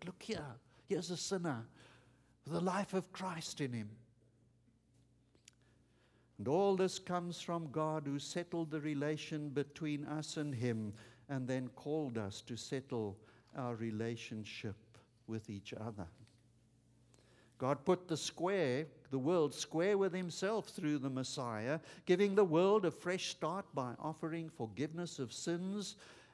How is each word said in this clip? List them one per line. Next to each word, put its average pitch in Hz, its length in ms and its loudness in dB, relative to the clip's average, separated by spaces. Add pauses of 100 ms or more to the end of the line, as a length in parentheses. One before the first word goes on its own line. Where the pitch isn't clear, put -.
Look - 160 -12
here. 151 320 -6 (340)
Here's 180 220 0
a 175 80 -2
sinner 165 440 0 (840)
with 151 80 -4
the 170 80 0
life 190 320 0
of - 180 -2
Christ 170 480 -6
in 127 140 -2
him. 107 160 -4 (2500)
And 104 100 -2
all 196 280 6
this 185 220 2
comes 175 440 -2
from 165 280 -2
God, 156 360 0
who 143 120 0
settled 165 520 -2
the 156 100 -2
relation 151 720 -2
between 143 560 -2
us 151 320 -4
and 147 160 -2
him 110 400 0 (340)
and 131 180 -2
then 127 300 0
called 147 400 -2
us 98 300 -2
to 117 100 -6
settle 113 640 -2 (380)
our 120 200 -2
relationship 110 960 -4 (540)
with 110 200 -4
each 101 260 -8
other. 104 340 -6 (1500)
God 139 280 0
put 180 240 4
the 160 80 2
square, 160 720 2 (260)
the 135 60 0
world 151 360 4
square 185 420 2
with 196 160 4
himself 185 540 0
through 147 320 0
the 131 100 -2
Messiah, 127 720 -2 (260)
giving 190 300 6
the 208 100 10
world 185 400 8
a 156 60 6
fresh 180 380 -2
start 175 440 -2
by 127 280 -2
offering 160 480 -4
forgiveness 151 720 -4
of 117 120 -2
sins. 190 600 -2 (400)